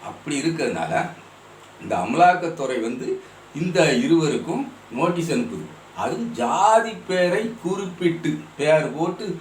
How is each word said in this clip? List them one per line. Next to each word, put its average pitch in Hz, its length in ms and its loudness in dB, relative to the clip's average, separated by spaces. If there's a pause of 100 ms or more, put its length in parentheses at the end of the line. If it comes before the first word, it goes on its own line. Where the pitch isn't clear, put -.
அப்படி - 340 -8
இருக்கிறதுனால 151 540 -2 (880)
இந்த 104 160 -4
அமலாக்கத்துறை 147 840 2
வந்து 120 260 -6 (480)
இந்த 175 240 -2 (180)
இருவருக்கும் 151 680 2 (280)
நோட்டீஸ் 170 420 -2
அனுப்புது. 104 320 -4 (320)
அதுவும் - 360 -4
ஜாதி 226 600 4 (100)
பேரை 185 400 0 (140)
குறிப்பிட்டு 175 720 -2 (260)
பேர் 151 360 4
போட்டு, 180 340 -4 (140)